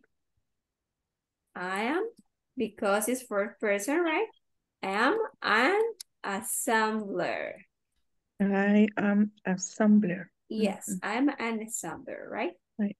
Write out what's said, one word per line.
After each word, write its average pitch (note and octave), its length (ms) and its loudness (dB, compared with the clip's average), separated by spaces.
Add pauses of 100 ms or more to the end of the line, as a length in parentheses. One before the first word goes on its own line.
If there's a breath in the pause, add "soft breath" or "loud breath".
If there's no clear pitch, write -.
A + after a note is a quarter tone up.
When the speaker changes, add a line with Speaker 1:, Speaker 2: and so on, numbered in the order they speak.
(1600)
Speaker 1:
I F#3+ 280 -4
am, E4 240 -2 (480)
because G#3+ 540 0
it's B3+ 140 -2
first G#3 360 -4
person, G#3 420 0
right? E4+ 260 0 (560)
I G3 60 -2
am A#3+ 280 2 (240)
an C4 400 2 (420)
assembler. G3 1300 -2 (840)
Speaker 2:
I G3+ 480 4 (100)
am G#3 340 2 (160)
assembler. F#3+ 760 2 (240)
Speaker 1:
Yes, G#3+ 380 -2 (160)
Speaker 2:
Mm-hmm. F3+ 60 -4
Speaker 1:
I'm B3+ 200 2
an A3+ 380 -2
assembler, - 600 -10
right? A#3 220 -4 (280)
Speaker 2:
I G#3 200 -2